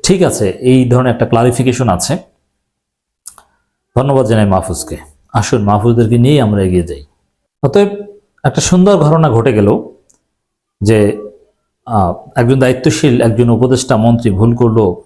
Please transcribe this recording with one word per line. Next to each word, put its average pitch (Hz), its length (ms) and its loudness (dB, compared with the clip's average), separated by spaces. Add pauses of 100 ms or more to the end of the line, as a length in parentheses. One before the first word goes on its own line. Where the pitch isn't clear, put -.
ঠিক 180 200 0
আছে, 110 280 -2
এই 127 400 0
ধরনের 123 220 0
একটা 117 140 -2
ক্লারিফিকেশন 120 640 0
আছে। 101 300 -2 (1800)
ধন্যবাদ 135 300 0
জানাই 110 200 2
মাহফুজকে। 92 500 -4 (360)
আসুন 110 300 -2
মাহফুজদেরকে 113 560 0
নিয়েই 139 220 2
আমরা 104 220 0
এগিয়ে 90 200 0
যাই। - 220 -12 (580)
অতএব 202 260 2 (560)
একটা 143 160 -2
সুন্দর 185 360 4
ঘটনা 156 340 2
ঘটে 117 220 2
গেল 107 260 2 (1000)
যে, 107 480 0 (580)
আহ, 98 280 -2 (220)
একজন 131 220 0
দায়িত্বশীল 131 640 0
একজন 117 300 2
উপদেষ্টা 127 460 0
মন্ত্রী 117 340 2
ভুল 110 260 0
করলো, 110 500 0